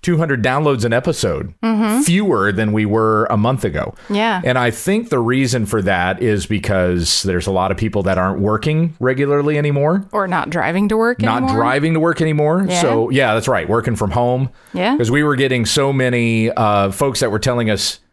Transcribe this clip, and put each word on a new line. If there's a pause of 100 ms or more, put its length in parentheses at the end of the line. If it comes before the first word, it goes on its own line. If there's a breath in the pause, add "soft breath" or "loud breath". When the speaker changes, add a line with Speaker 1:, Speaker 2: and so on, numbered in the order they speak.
Speaker 1:
two
hundred
downloads
an
episode, (100)
Speaker 2:
Mm-hmm.
Speaker 1:
fewer
than
we
were
a
month
ago. (160 loud breath)
Speaker 2:
Yeah.
Speaker 1:
And
I
think
the
reason
for
that
is
because
there's
a
lot
of
people
that
aren't
working
regularly
anymore.
Speaker 2:
Or
not
driving
to
work
Speaker 1:
Not
Speaker 2:
anymore.
Speaker 1:
driving
to
work
anymore.
Speaker 2:
Yeah.
Speaker 1:
So,
yeah,
that's
right.
Working
from
home. (220 loud breath)
Speaker 2:
Yeah.
Speaker 1:
'Cause
we
were
getting
so
many,
uh,
folks
that
were
telling
us (140)